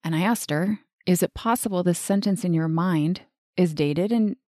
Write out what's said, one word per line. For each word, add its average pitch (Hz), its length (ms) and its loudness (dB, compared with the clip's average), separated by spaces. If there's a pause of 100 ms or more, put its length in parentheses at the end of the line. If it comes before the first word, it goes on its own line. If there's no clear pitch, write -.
And 160 120 -2
I 160 60 0
asked 220 280 -2
her, 180 300 -2 (260)
"Is 185 180 4
it - 100 -2
possible 196 500 -2
this 175 160 2
sentence 196 460 0
in 175 80 0
your 160 140 0
mind 165 540 0 (360)
is 175 160 2
dated 151 380 0
and 220 260 0 (100)